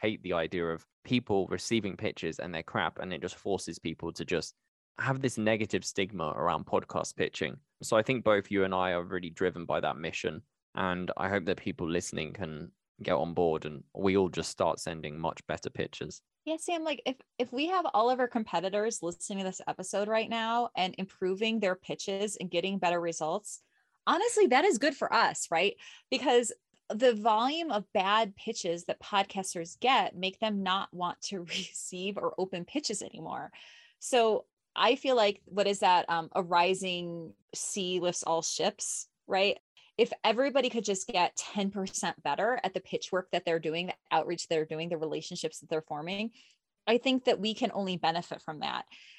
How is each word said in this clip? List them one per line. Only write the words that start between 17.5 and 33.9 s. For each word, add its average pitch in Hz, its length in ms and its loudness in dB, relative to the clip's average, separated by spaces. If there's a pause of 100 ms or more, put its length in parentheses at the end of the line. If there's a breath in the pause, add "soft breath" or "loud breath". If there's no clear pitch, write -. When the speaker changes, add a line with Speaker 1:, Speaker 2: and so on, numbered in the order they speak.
Speaker 2:
we 285 140 0
have 359 260 0
all 233 160 4
of 254 100 2
our 247 80 2
competitors 208 760 -2
listening 175 360 -6
to 190 40 -2
this 185 240 -6
episode 196 400 -2
right 220 220 0
now 226 460 0
and 185 220 -2
improving 190 640 -2
their 185 160 2
pitches 196 600 -4
and 185 120 -6
getting 185 300 0
better 175 200 4
results, 170 600 -4 (460)
honestly, 381 400 6
that 254 180 6
is 330 140 6
good 294 160 2
for - 180 -2
us, - 380 4
right? 170 240 2 (340 loud breath)
Because 254 420 4 (380)
the 233 240 6
volume 240 580 2
of 202 220 -2
bad 202 420 2
pitches 175 500 -4
that - 160 -6
podcasters 196 760 -2
get 233 360 4
make 190 240 -4
them 208 240 0
not 185 280 0
want 175 320 -4
to 196 180 -8
<laughs> 170 80 -12
receive 185 680 -6
or - 200 -2
open 185 280 -2
pitches 269 360 -4
anymore. - 500 -10 (480 loud breath)